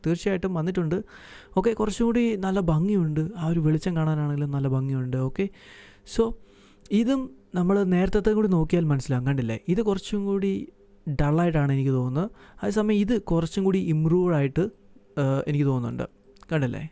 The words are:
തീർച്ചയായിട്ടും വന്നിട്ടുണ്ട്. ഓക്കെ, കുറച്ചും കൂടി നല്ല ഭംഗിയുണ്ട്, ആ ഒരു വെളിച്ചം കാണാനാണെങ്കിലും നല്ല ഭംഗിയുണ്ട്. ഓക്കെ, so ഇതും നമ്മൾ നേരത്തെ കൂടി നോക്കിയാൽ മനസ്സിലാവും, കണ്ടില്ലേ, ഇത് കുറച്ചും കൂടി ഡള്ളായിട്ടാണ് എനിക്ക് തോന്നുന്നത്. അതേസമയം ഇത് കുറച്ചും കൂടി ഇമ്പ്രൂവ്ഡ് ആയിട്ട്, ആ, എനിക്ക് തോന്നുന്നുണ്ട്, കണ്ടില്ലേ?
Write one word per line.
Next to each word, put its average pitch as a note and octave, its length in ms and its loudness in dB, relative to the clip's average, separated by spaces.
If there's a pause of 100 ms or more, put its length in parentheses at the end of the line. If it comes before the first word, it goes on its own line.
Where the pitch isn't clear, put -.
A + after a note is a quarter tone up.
തീർച്ചയായിട്ടും F3+ 520 -2
വന്നിട്ടുണ്ട്. E3+ 400 -2 (640)
ഓക്കെ, A3+ 200 2
കുറച്ചും G#3+ 300 -2
കൂടി A#3+ 140 2 (220)
നല്ല F#3+ 140 0 (120)
ഭംഗിയുണ്ട്, D#3+ 500 2 (200)
ആ D#3+ 100 -4
ഒരു E3+ 160 0
വെളിച്ചം D#3 320 0
കാണാനാണെങ്കിലും D3 560 -2
നല്ല C#3 200 0
ഭംഗിയുണ്ട്. C3 420 -2 (120)
ഓക്കെ, G3 160 -4 (680)
so A3+ 100 2 (760)
ഇതും B3+ 200 2 (380)
നമ്മൾ F#3 180 2 (180)
നേരത്തെ F#3+ 440 2
കൂടി G#3+ 180 2
നോക്കിയാൽ D#3+ 340 2
മനസ്സിലാവും, B2+ 380 -2
കണ്ടില്ലേ, A#2 280 -2 (160)
ഇത് G3+ 160 0
കുറച്ചും G3 400 -4
കൂടി G3 220 0 (680)
ഡള്ളായിട്ടാണ് D3+ 560 2
എനിക്ക് C3+ 220 2
തോന്നുന്നത്. C3 300 -2 (320)
അതേസമയം G#3 440 0
ഇത് A#3+ 100 2 (160)
കുറച്ചും E3 380 0
കൂടി F#3+ 120 2 (140)
ഇമ്പ്രൂവ്ഡ് E3 460 2
ആയിട്ട്, C#3 240 0 (560)
ആ, C#3 40 2 (240)
എനിക്ക് C#3+ 220 2
തോന്നുന്നുണ്ട്, B2 340 -2 (460)
കണ്ടില്ലേ? C#3 400 -2